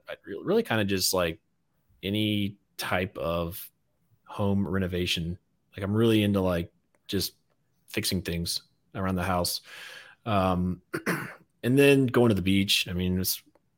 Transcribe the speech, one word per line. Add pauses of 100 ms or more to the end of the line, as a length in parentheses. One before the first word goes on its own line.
I (100)
re-,
really
kinda
just,
like, (640)
any (200)
type
of (540)
home
renovation. (380)
Like,
I'm
really
into,
like, (360)
just (540)
fixing
things (320)
around
the
house. (640)
Um, (120)
<clears throat>
and
then
going
to
the
beach.
I
mean,
it's, (360)